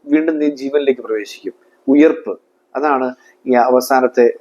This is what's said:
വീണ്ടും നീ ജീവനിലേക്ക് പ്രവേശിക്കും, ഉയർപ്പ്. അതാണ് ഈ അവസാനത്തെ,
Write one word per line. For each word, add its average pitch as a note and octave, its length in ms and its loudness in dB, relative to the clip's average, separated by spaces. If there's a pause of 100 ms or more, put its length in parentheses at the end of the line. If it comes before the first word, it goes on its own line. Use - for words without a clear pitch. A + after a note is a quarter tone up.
വീണ്ടും D#3 340 0
നീ D3 100 0
ജീവനിലേക്ക് C3+ 520 -2
പ്രവേശിക്കും, G#2+ 520 -8 (360)
ഉയർപ്പ്. D3 500 2 (380)
അതാണ് C3 380 -2 (320)
ഈ B2+ 80 0
അവസാനത്തെ, B2 880 2